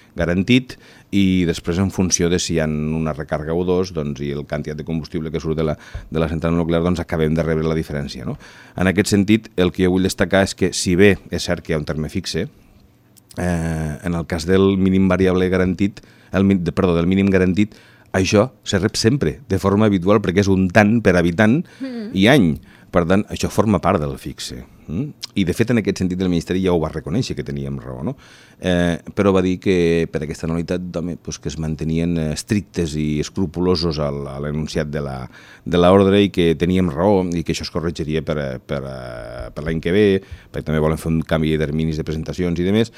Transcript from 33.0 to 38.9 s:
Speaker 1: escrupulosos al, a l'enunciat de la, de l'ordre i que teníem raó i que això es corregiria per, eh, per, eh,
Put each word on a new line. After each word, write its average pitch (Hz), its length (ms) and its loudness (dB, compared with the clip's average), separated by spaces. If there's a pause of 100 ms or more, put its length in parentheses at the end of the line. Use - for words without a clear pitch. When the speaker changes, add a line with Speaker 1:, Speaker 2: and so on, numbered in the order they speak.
Speaker 1:
escrupulosos 85 800 -2
al, 71 240 -4
a 67 160 -10
l'enunciat 76 480 -4
de 73 140 -6
la, 67 100 -8 (500)
de 87 140 0
l'ordre 98 460 6
i 92 100 0
que 82 240 2
teníem 90 320 2
raó 92 400 2
i 85 160 -4
que 82 80 -2
això - 80 -6
es - 80 -12
corregiria 78 560 -4
per, 78 160 -2
eh, 65 160 -6
per, 71 240 -6
eh, 60 640 -12 (100)